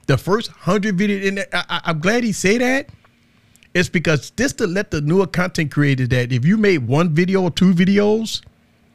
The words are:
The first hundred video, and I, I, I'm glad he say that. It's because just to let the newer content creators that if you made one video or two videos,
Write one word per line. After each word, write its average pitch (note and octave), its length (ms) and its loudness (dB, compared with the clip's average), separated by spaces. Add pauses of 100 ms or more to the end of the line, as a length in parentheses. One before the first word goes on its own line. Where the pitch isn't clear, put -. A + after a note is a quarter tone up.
The B2 120 2
first A#3+ 320 -2
hundred G3 480 -2
video, G3+ 300 -2
and G3 100 -4 (140)
I, F3+ 160 -4
I, F3 160 -6
I'm E3 160 -4
glad A3 240 0
he G#3+ 80 -2
say G3 260 0
that. B3+ 300 -2 (840)
It's F3 160 0
because D#3 420 -2
just - 280 -4
to A#3+ 80 0
let F#3+ 240 -4
the D#3+ 100 -4
newer F3 260 2
content F3 440 -2
creators C3+ 400 0
that B2 220 0
if B2 120 0
you F#3+ 120 4
made F#3+ 300 2
one D3+ 280 2
video F#3 280 2
or F3 80 0
two F#3 220 4
videos, G3+ 720 2 (520)